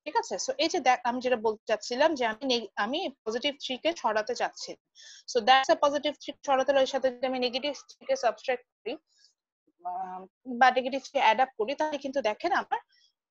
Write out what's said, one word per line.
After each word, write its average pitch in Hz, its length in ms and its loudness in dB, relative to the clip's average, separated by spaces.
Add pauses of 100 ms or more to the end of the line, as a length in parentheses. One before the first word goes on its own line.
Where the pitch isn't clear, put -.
ঠিক 302 120 -4
আছে? 427 180 -2
So - 220 -6
এই 302 100 2
যে 320 120 -2
দেখ, 254 240 2
আমি 247 180 -2
যেটা 247 140 0
বলতে 220 320 -2
চাচ্ছিলাম 254 480 0
যে 247 100 0
আমি 220 200 -4
নে-, 240 300 0
আমি 269 340 -2 (160)
পজিটিভ 247 300 -2 (100)
থ্রি 254 120 -6
কে 320 180 -2
সরাতে 220 400 -2
চাচ্ছি। - 400 -6 (520)
So 240 140 -2
that's 262 360 6
a - 20 -6
positive 294 340 2
three - 320 -12
সরাতে 269 260 2
হলে 277 100 4
এর 262 60 2
সাথে 262 240 0
যদি 247 140 -6
আমি 262 140 -2
নেগেটিভ 247 340 -2
থ্রি - 320 -20
কে 269 100 0
সাবট্রাক্ট 247 480 -2
করি, - 340 -12 (880)
আহ, 185 400 -10 (200)
বা 254 260 4
নেগেটিভ 262 300 -2
থ্রি - 180 -4
অ্যাড 220 200 6
আপ 262 180 2
করি, 220 180 -2
তাহলে 302 220 -2
কিন্তু 269 240 -4
দেখেন 214 300 -2
আমার 359 280 -2 (520)